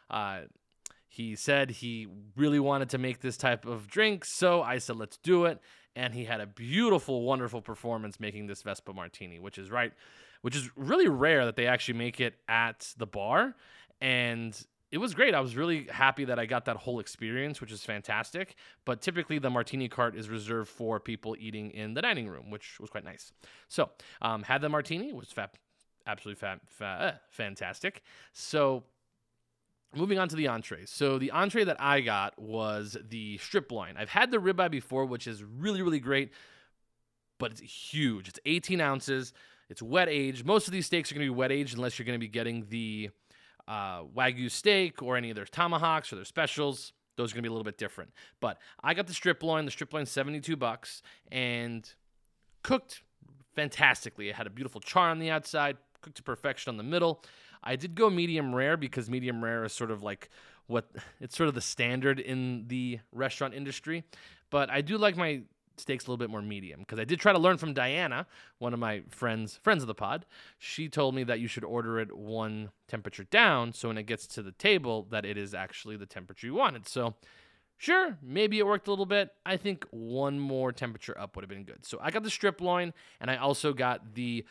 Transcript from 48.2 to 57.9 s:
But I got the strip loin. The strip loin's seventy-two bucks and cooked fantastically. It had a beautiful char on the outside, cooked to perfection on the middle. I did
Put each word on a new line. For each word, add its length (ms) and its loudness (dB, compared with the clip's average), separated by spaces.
But 200 -4
I 100 4
got 140 0
the 60 -8
strip 280 2
loin. 240 2
The 60 -4
strip 220 -6
loin's 180 -4
seventy-two 460 -2
bucks 440 -4
and 580 -2
cooked 400 0
fantastically. 720 2
It 60 -6
had 120 -8
a 40 -10
beautiful 300 -10
char 280 4
on 100 0
the 120 -2
outside, 460 0
cooked 160 -20
to 60 -16
perfection 460 -4
on 80 -6
the 60 -8
middle. 400 2
I 120 -2
did 200 -6